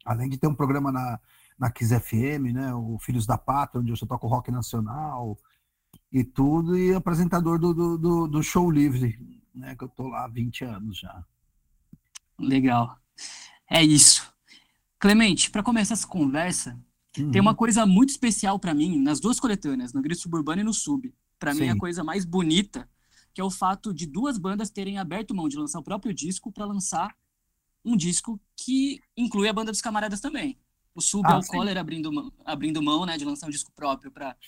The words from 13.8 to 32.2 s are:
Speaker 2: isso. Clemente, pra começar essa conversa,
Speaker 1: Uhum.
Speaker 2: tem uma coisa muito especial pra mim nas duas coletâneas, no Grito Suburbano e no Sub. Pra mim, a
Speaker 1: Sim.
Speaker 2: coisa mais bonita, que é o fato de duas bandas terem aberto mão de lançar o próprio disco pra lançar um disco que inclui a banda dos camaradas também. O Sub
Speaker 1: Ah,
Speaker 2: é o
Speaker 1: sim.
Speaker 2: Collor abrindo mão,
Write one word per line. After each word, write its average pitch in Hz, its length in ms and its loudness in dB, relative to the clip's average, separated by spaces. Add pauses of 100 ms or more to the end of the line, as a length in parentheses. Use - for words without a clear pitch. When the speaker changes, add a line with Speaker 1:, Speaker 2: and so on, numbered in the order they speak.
Speaker 2:
isso. 151 520 6 (680)
Clemente, 208 540 6
pra 214 100 -2
começar 226 320 0
essa - 120 -4
conversa, 151 760 -2 (380)
Speaker 1:
Uhum. 143 120 0
Speaker 2:
tem 185 100 6
uma 214 140 6
coisa 226 320 4
muito 220 240 8
especial 208 480 0
pra 170 160 -2
mim 151 260 2
nas 147 180 2
duas 233 220 0
coletâneas, 139 500 -2
no 135 120 -2
Grito 165 180 -4
Suburbano 165 400 -4
e 214 40 0
no 220 100 -2
Sub. 135 400 -4 (240)
Pra 143 160 -2
mim, 147 120 2
a 120 60 2
Speaker 1:
Sim. 104 60 2
Speaker 2:
coisa 175 260 -4
mais 175 220 -2
bonita, 170 600 0 (460)
que - 80 -10
é 190 40 -2
o 196 60 -2
fato 190 440 -2
de 156 120 -8
duas 226 300 -2
bandas 202 320 -4
terem 196 300 -8
aberto 190 360 -6
mão 160 140 -2
de 139 80 -6
lançar 151 220 -6
o - 40 -8
próprio 202 300 -6
disco 185 400 -8
pra 208 140 -8
lançar 196 500 -4 (640)
um - 140 2
disco 175 420 -2 (160)
que 269 460 -2 (160)
inclui 220 320 0
a 214 60 2
banda 220 160 -2
dos 202 100 -4
camaradas 214 400 -4
também. 220 380 -6 (360)
O 165 60 -10
Sub 196 260 0
Speaker 1:
Ah, 170 100 6
Speaker 2:
é - 20 4
o 185 40 0
Speaker 1:
sim. - 100 -12
Speaker 2:
Collor 185 260 -2
abrindo 156 340 -6
mão, 147 180 -6 (140)